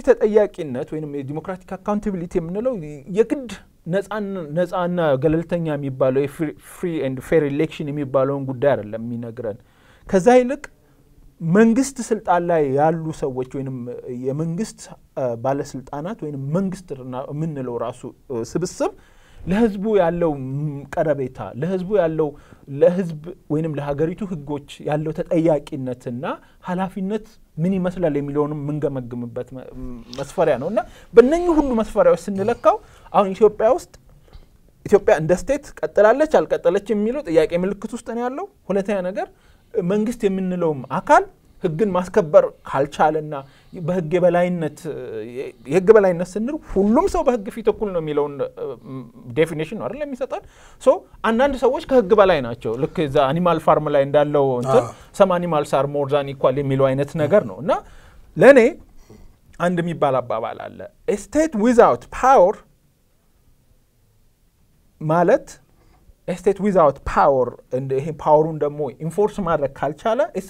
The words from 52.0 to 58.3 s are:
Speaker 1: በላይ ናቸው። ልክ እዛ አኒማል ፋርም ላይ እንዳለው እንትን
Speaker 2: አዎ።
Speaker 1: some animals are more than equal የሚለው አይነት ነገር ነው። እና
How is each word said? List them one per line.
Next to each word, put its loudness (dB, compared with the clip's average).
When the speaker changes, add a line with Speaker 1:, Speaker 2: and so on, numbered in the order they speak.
Speaker 1:
በላይ 6
ናቸው። -6
ልክ -4
እዛ 0
አኒማል 2
ፋርም 2
ላይ 4
እንዳለው 4
እንትን 4
Speaker 2:
አዎ። 0
Speaker 1:
some 4
animals 0
are 2
more -2
than 0
equal 0
የሚለው 2
አይነት -2
ነገር 2
ነው። -10
እና -4